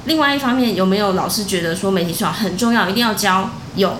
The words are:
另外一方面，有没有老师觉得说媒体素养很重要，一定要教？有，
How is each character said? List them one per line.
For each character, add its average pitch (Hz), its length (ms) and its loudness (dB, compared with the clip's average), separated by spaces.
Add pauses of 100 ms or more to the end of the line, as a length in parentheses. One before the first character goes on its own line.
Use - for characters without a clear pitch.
另 320 120 0
外 285 160 2
一 277 60 0
方 254 160 0
面， 240 180 2
有 185 120 2
没 190 140 4
有 202 140 2
老 165 140 0
师 196 160 -4
觉 185 180 -2
得 165 140 -2
说 196 160 -2
媒 175 140 0
体 165 80 -2
素 180 100 -4
养 165 100 0
很 185 240 -2
重 233 140 2
要， 208 180 2
一 190 40 -2
定 240 120 0
要 214 80 0
教？ 190 360 0 (260)
有， 185 240 2